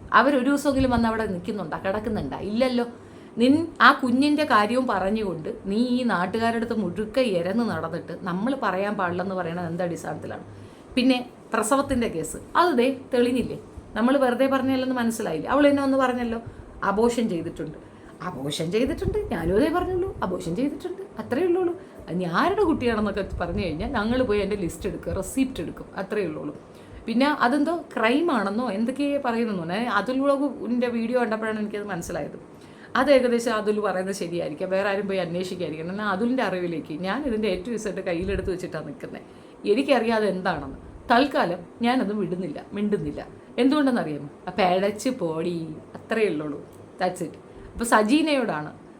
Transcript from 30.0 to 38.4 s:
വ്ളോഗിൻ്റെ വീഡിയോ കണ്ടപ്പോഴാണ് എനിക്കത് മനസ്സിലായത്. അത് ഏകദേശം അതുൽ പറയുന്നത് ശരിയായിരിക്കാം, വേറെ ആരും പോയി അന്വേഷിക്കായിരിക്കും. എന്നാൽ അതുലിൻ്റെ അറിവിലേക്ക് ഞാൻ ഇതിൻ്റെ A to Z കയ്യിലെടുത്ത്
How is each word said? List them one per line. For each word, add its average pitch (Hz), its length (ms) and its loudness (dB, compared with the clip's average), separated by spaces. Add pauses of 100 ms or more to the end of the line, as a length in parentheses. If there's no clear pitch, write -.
വ്ളോഗിൻ്റെ 247 640 0 (100)
വീഡിയോ 233 240 0
കണ്ടപ്പോഴാണ് 220 400 -2
എനിക്കത് 208 300 -6
മനസ്സിലായത്. 165 460 -6 (640)
അത് 269 160 4
ഏകദേശം 233 440 4
അതുൽ 208 160 2 (120)
പറയുന്നത് 190 340 -2
ശരിയായിരിക്കാം, 165 520 -4
വേറെ 196 180 2
ആരും 202 180 -2
പോയി 190 160 0
അന്വേഷിക്കായിരിക്കും. 170 680 -4
എന്നാൽ 214 200 -4
അതുലിൻ്റെ 240 340 2
അറിവിലേക്ക് 175 460 -4 (140)
ഞാൻ 208 100 -2 (100)
ഇതിൻ്റെ 214 260 0
A - 120 -2
to 240 60 -6 (120)
Z 190 240 -6
കയ്യിലെടുത്ത് 185 460 -2